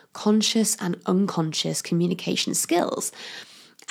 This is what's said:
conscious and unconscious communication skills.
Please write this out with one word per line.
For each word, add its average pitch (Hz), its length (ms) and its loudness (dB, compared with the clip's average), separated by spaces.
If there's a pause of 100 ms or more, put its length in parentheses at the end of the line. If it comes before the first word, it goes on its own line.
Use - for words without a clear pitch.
(140)
conscious 214 640 2
and 180 280 -4
unconscious 170 760 0
communication 175 720 0
skills. - 580 0 (800)